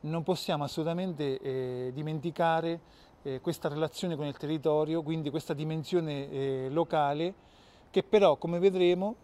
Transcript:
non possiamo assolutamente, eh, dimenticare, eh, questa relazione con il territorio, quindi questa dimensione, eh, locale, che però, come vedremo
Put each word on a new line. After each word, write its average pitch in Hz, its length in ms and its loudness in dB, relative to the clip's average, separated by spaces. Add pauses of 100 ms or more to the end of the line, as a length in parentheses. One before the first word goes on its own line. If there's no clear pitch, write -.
non 160 200 -4
possiamo 156 420 0
assolutamente, 156 760 -2
eh, 127 540 -4
dimenticare, 165 840 0 (440)
eh, 131 180 -6
questa 165 280 -2
relazione 156 460 -2
con 147 120 -4
il 143 100 -6
territorio, 156 640 0
quindi 151 300 -2
questa 156 220 -4
dimensione, 151 760 -2
eh, 135 400 -2
locale, 156 640 0 (560)
che - 140 2
però, 196 320 6
come 170 240 -2
vedremo 185 640 4